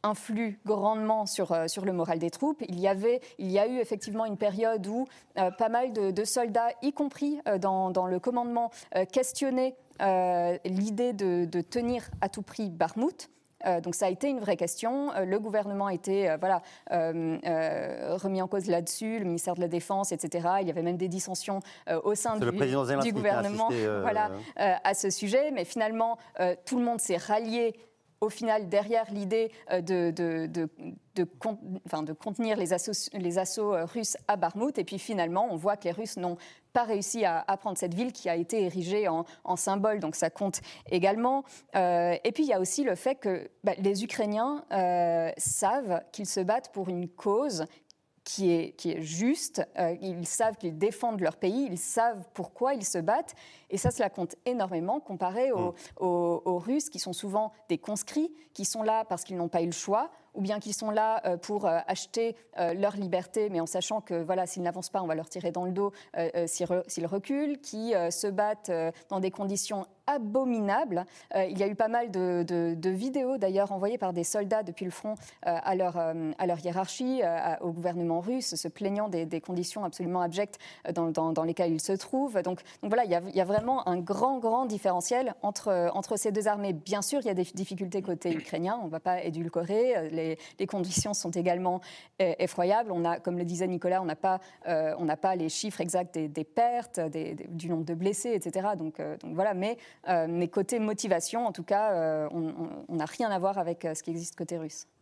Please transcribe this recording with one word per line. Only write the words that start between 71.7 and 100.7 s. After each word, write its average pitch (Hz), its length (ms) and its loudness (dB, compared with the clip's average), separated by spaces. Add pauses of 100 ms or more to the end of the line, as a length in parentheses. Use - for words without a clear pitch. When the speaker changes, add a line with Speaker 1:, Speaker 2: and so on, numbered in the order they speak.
Speaker 1:
pas 220 120 2
mal 240 220 0
de, 180 360 0
de, 170 300 0
de 170 140 0
vidéos 254 480 0
d'ailleurs 196 320 2
envoyées 202 280 -2
par 185 140 -2
des 170 120 0
soldats 208 400 0
depuis 180 200 -8
le 180 60 -4
front, 214 240 -8 (320)
euh, 170 160 2
à 196 120 0
leur, 180 220 0
euh, 165 420 -2
à 185 80 0
leur 175 180 2
hiérarchie, 208 580 -2
euh, 165 340 2
à, - 60 -10
au 175 80 -2
gouvernement 170 500 0
russe, 240 340 -2
se 165 140 -4
plaignant 202 400 -2
des, 170 180 -2
des 160 140 -4
conditions 180 440 -4
absolument 180 360 -2
abjectes, 180 380 -2 (280)
euh, - 60 -4
dans, 165 180 0
dans, 160 220 2
dans 160 120 2
lesquelles 170 280 2
ils 160 80 0
se - 120 -2
trouvent. 233 500 0
Donc, 180 200 -4 (200)
donc 208 80 -2
voilà, 240 140 4
il 196 60 -2
y 175 40 6
a, 170 140 2
il 190 80 -2
y 190 40 4
a 185 40 6
vraiment 220 440 2
un 180 100 2
grand, 202 400 0
grand 233 280 2
différentiel 214 760 0
entre, 202 260 -2
euh, 175 240 4
entre 196 240 -2
ces 214 140 0
deux 202 160 0
armées. 208 260 2
Bien 185 300 -2
sûr, 285 180 0
il 233 60 -2
y 220 40 2
a 190 40 2
des 180 100 2
difficultés 190 560 -4
côté 175 320 -2
ukrainien, 170 480 -2
on 196 60 -6
ne 156 40 -6
va 160 100 -6
pas 180 220 0
édulcorer, 170 720 0
euh, 160 120 -2
les, 160 300 -2 (200)
les 196 80 0
conditions 190 480 -2
sont - 160 -4
également, 180 500 0 (400)
euh, 180 180 4
effroyables. 196 520 2
On 170 140 0
a, 170 160 0
comme 175 180 -2
le 175 60 0
disait 175 240 -2
Nicolas, 180 340 0
on 180 40 -4
n'a 156 100 -2
pas, 185 240 2 (260)
euh, 156 320 0
on 175 60 -2
n'a 151 120 2
pas 190 200 2
les 165 120 0
chiffres - 320 -4
exacts 175 340 -2
des, 156 140 -2
des 151 160 -4
pertes, 240 540 0
des, 160 360 -4
des, - 140 -12
du 170 200 -8
nombre 160 160 0
de 165 100 -2
blessés, 196 360 0
et 208 100 2
cetera. 190 360 0
Donc, 160 220 -6
euh, 151 200 -6
donc 165 160 -10
voilà, 196 200 2
mais, 208 220 -2 (320)
euh, 170 200 4
mais 170 200 0
côté 202 300 2